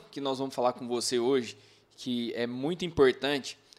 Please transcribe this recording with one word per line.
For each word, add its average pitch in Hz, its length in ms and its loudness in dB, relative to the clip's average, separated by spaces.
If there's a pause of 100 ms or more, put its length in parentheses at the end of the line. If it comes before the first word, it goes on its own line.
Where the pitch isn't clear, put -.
que 143 120 -12
nós 135 180 -2
vamos 135 160 -6
falar 123 160 2
com 123 160 -10
você 120 320 0
hoje, 120 380 0 (400)
que 120 380 -4
é 120 120 -2
muito 143 380 -4
importante, 139 720 2 (220)